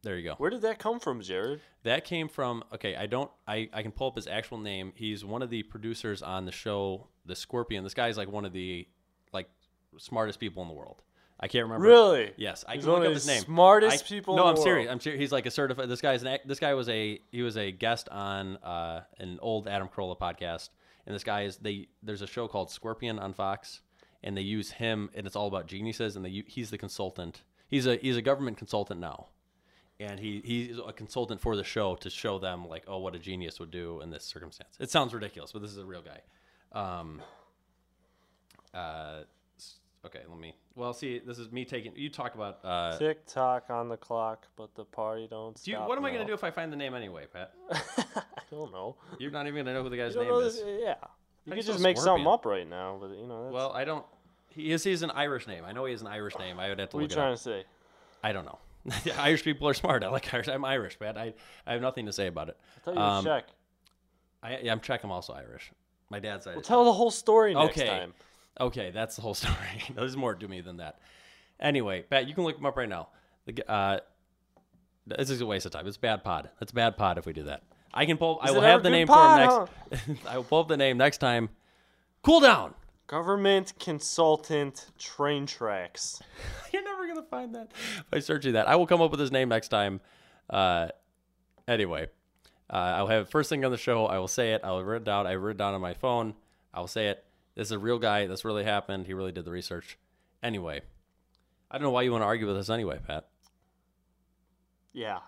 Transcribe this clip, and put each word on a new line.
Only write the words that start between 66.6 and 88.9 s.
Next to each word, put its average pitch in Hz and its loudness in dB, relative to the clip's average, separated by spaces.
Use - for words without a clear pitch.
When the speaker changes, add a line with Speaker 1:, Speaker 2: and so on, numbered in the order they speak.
Speaker 2:
tell 240 8
the 233 10
whole 220 4
story 220 6
next 156 4
Speaker 1:
Okay. 131 0
Speaker 2:
time. 92 -4
Speaker 1:
Okay, 120 -2
that's 110 -6
the 104 -12
whole 107 -4
<laughs> - -6
story. - 0
There's 131 -4
more 120 -2
to 95 -12
me 92 -10
than 87 -14
that. 78 -12
Anyway, 110 0
Pat, 135 0
you 147 -10
can 180 0
look 156 -2
him 143 -4
up 135 -2
right 123 -4
now. 87 -8
The 120 -12
g-, 117 -6
uh, 98 2
this 131 -2
is 123 -2
a 123 -2
waste 98 -2
of 87 -10
time. 80 -8
It's 101 -8
bad 110 0
pod. 82 -4
That's - -10
bad 113 2
pod 90 2
if 82 -8
we 82 -8
do 76 -8
that. 73 -8
I 139 4
can 160 2
pull, 160 0
Speaker 2:
Is 135 4
Speaker 1:
I - 6
will 135 8
Speaker 2:
it - 6
Speaker 1:
have 170 12
Speaker 2:
ever - 6
Speaker 1:
the 180 6
Speaker 2:
good - 6
Speaker 1:
name 165 6
Speaker 2:
pod, 277 10
Speaker 1:
for 147 -6
him 110 -6
next. - -14
<laughs> - -20
Speaker 2:
huh? - -8
Speaker 1:
I 123 -4
will 123 -2
pull 151 6
up 160 2
the 156 4
name 135 4
next 135 6
time. 117 2
Cool 320 10
down. 202 8
Speaker 2:
Government 196 4
consultant 156 2
train 143 -2
tracks. 101 -6
Speaker 1:
<laughs> - -10
You're 392 -2
never 381 -6
gonna 320 -8
find 254 -10
that 226 -14
by - 0
searching 139 0
that. 110 6
I 143 8
will 175 6
come 170 6